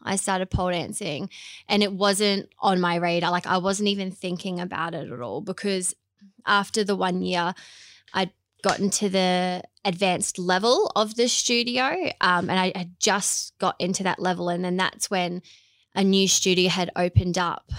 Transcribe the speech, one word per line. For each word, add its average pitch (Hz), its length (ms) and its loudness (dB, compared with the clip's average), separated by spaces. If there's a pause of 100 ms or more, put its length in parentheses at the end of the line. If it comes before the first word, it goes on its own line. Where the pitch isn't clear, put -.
I - 140 -4
started 190 340 -2
pole 180 200 0
dancing, 165 600 -6 (380)
and 208 140 4
it 202 120 2
wasn't 202 560 2 (100)
on 190 200 4
my 175 160 2
radar. 170 360 0
Like, 175 140 -2
I 185 100 2
wasn't 196 320 0
even 196 240 -2
thinking 180 480 -6
about 170 340 -6
it 147 160 -8
at 127 100 -10
all, 123 200 -6
because 190 540 -4 (520)
after 202 380 2
the 196 100 0
one 185 280 0
year, 180 320 0 (600)
I'd 190 160 0 (320)
gotten 196 280 2
to 208 180 0
the 180 540 0 (220)
advanced 185 540 0
level 190 560 2
of 214 220 0
the 233 120 4
studio, 254 920 0
um, 180 300 2
and 185 100 2
I 185 160 0
had 180 240 -8
just - 580 -2
got 185 220 0
into 185 240 -2
that 180 160 -2
level, 175 300 -2
and 175 140 -2
then 180 120 -2
that's - 340 -4
when 180 300 -2 (540)
a 196 100 2
new 190 240 4
studio 185 400 4
had 175 260 0
opened 180 440 2
up, - 400 -4